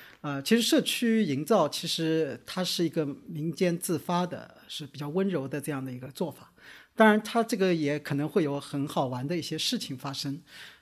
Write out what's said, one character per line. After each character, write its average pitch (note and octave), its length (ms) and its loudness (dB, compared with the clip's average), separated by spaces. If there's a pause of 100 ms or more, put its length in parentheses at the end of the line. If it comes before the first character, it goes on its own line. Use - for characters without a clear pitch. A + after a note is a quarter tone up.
(200)
呃， C#3+ 220 -6
其 F3 120 4
实 A#3 80 4
社 C#4 180 6
区 A3 440 2
营 D3 200 0
造 D#3+ 240 4
其 - 200 -6
实 D#3+ 580 0
它 - 160 -4
是 F3 220 0
一 D#3+ 40 2
个 D3+ 160 0 (220)
民 D#3+ 260 -4
间 F3 240 2
自 E3+ 220 -2
发 F3 260 0
的， - 340 -10 (100)
是 - 180 -10
比 C3+ 140 -14
较 D3 80 -6
温 F#3+ 200 0
柔 C#3 200 -2
的 C#3+ 120 -4
这 D#3 120 -4
样 C3+ 120 -4
的 C3 60 -8
一 B2 80 -10
个 C3 140 -12
做 E3+ 180 -4
法。 - 220 -20 (420)
当 A3 140 8
然 G#3+ 160 6
它 A#3 180 0
这 A3+ 140 0
个 F#3 180 4
也 D3+ 240 0
可 D3 160 -4
能 D3 140 0
会 E3+ 160 2
有 C#3+ 160 -2
很 C#3 260 -4
好 C#3+ 220 0
玩 B2+ 180 -4
的 F3 100 -2
一 D#3+ 60 -4
些 D#3 160 -6
事 - 180 -2
情 D3+ 220 -8
发 C#3 140 -8
生， C#3 280 -6 (420)